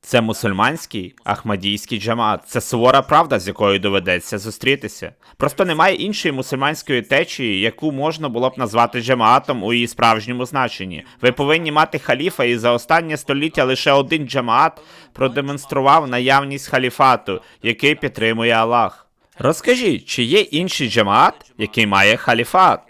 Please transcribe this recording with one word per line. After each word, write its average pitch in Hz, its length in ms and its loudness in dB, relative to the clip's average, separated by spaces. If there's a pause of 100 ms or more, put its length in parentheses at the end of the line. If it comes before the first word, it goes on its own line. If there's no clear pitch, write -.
Це 123 160 2
мусульманський 110 1000 -4
ахмадійський 104 760 -4
джамаат. 107 480 -2
Це 120 140 -4
сувора 127 400 2
правда, 147 380 0
з 90 80 -6
якою 98 320 0
доведеться 92 580 -2
зустрітися. 110 760 -6 (240)
Просто 147 280 -2
немає 175 300 2
іншої 185 360 -4
мусульманської 135 720 -4
течії, 131 580 -2
яку 113 320 -2
можна 151 380 -6
було 120 200 -2
б 127 80 -6
назвати 120 440 0
джамаатом 120 640 2
у 110 100 -2
її 120 140 0
справжньому 117 580 0
значенні. 117 600 -6 (160)
Ви 127 100 4
повинні 151 400 0
мати 151 280 0
халіфа, 139 440 -2
і 120 140 0
за 117 140 0
останнє 160 460 0
століття 147 460 -2
лише 131 280 0
один 139 360 2
джамаат 127 540 0 (320)
продемонстрував 139 920 0
наявність 135 600 0
халіфату, 127 720 0 (220)
який 127 320 0
підтримує 113 560 -2
Аллах. 113 560 0 (320)
Розкажіть, 196 680 0
чи - 180 -4
є 139 160 2
інший 160 500 -2
джамаат, 107 680 2
який 107 300 0
має 98 300 4
халіфат? 123 720 2